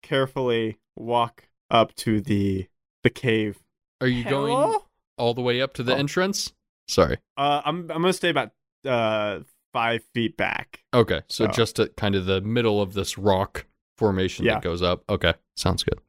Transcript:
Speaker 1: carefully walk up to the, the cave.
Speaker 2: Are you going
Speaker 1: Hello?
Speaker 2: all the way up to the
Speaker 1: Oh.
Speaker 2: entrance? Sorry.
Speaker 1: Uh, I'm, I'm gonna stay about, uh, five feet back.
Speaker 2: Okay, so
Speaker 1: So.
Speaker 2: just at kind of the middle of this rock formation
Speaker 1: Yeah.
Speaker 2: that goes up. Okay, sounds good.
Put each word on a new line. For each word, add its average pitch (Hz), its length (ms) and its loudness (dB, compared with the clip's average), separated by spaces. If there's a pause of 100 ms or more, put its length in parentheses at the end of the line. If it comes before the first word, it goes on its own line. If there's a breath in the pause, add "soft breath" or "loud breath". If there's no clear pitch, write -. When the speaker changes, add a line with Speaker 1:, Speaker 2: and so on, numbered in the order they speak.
Speaker 1:
carefully 127 720 0 (200)
walk 117 500 -2 (240)
up 113 240 4
to 107 260 0
the, 98 460 0 (360)
the 117 60 6
cave. 110 500 -2 (420)
Speaker 2:
Are 131 60 0
you 123 180 -2
going 143 260 -2
Speaker 1:
Hello? 349 340 0 (320)
Speaker 2:
all 120 160 0
the 127 80 -6
way 123 200 0
up 135 140 -4
to 131 80 -6
the 123 100 2
Speaker 1:
Oh. 131 40 2
Speaker 2:
entrance? 185 540 -2 (380)
Sorry. - 280 2 (200)
Speaker 1:
Uh, 143 260 0
I'm, 165 260 -4
I'm 165 120 -4
gonna 185 100 2
stay 180 180 -2
about, 135 220 -2 (340)
uh, 110 540 0 (320)
five 117 320 -2 (100)
feet 113 240 -2
back. - 460 -6 (100)
Speaker 2:
Okay, 110 360 4
so - 160 -2
Speaker 1:
So. 101 60 0
Speaker 2:
just - 280 0
at - 160 0
kind 101 180 -2
of 95 120 0
the 95 160 0
middle 110 400 0
of 95 120 -4
this 95 240 -4
rock 98 480 0 (320)
formation 95 480 0
Speaker 1:
Yeah. 110 100 4
Speaker 2:
that 110 80 -6
goes 87 180 -4
up. 90 280 0
Okay, 87 240 2 (220)
sounds - 280 -2
good. - 260 -2